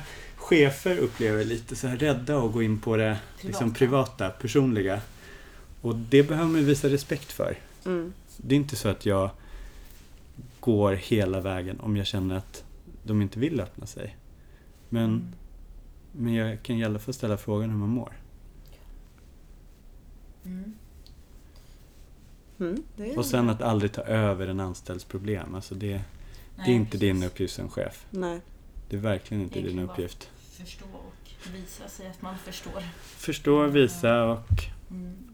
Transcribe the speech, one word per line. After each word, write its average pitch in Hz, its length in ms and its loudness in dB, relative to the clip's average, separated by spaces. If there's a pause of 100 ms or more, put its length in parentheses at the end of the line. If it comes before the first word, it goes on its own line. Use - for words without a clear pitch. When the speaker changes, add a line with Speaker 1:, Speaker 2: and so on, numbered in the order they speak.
(360)
Speaker 1:
chefer 160 600 4
upplever 113 460 2
lite 113 320 -4
så 131 100 -4
här 123 100 -2
rädda 139 420 2
att 113 140 2
gå 117 100 2
in 107 180 4
på 113 160 2
det, 107 220 4 (220)
liksom, 117 340 -2
Speaker 2:
Privata. 131 420 4
Speaker 1:
privata, 95 240 -2
personliga. 107 600 4 (800)
Och 113 160 -2
det 123 260 8
behöver 160 300 2
man 156 140 4
visa 143 220 4
respekt 139 440 0
för. - 260 -2 (280)
Speaker 3:
Mm. 180 260 -2 (240)
Speaker 1:
Det 127 180 2
är - 20 8
inte 143 200 2
så - 120 0
att - 180 -2
jag 98 240 4 (1300)
går 101 320 6
hela 95 480 2
vägen 92 400 -4
om 107 160 0
jag 98 100 0
känner 95 300 0
att - 280 -8 (380)
de 107 200 2
inte 101 160 -2
vill 139 220 0
öppna - 260 -8
sig. 95 300 -10 (720)
Men, 117 160 2
Speaker 2:
Mm. 117 280 0 (800)
Speaker 1:
men 117 220 0
jag 113 280 0
kan 120 140 -2
i 113 80 2
alla 104 140 0
fall 127 160 -6
ställa 104 220 0
frågan 107 340 -2
hur 107 80 0
man 101 100 0
mår. 120 240 -2 (2250)
Speaker 2:
Mm. 190 300 -10 (1900)
Speaker 3:
Mm, 190 220 -2 (140)
det 214 160 -8
är 302 60 -2
Speaker 1:
Och - 80 0
sen 120 240 4
att 110 120 -2
aldrig 104 300 2
ta - 100 -6
över 101 460 2
en 95 120 -2
anställds 92 440 -6
problem. 95 500 -4
Alltså 95 200 -10
det, 101 120 -4
det 101 60 -2
är 98 100 -2 (540)
Speaker 2:
Nej, - 160 4
Speaker 1:
inte 110 260 4
din 95 180 4
Speaker 2:
precis. 90 160 -2
Speaker 1:
uppgift - 220 -2
som 92 140 -6
chef. - 420 -6
Speaker 3:
Nej. 175 300 -4 (500)
Speaker 1:
Det 104 60 -2
är 101 40 -4
verkligen 104 420 -2
inte 90 120 -6
din 95 100 -2
Speaker 2:
Egentligen 92 220 -2
bara 90 80 -12
Speaker 1:
uppgift. - 360 -8 (200)
Speaker 2:
förstå 180 420 -16
och 180 640 -18
visa 190 340 -14
sig 185 200 -14
att 175 140 -14
man 190 160 -8
förstår. 185 420 -10 (220)
Speaker 1:
Förstå, 147 640 2
visa 120 580 6
och, - 380 2 (280)
Speaker 2:
Mm. 180 240 -10 (200)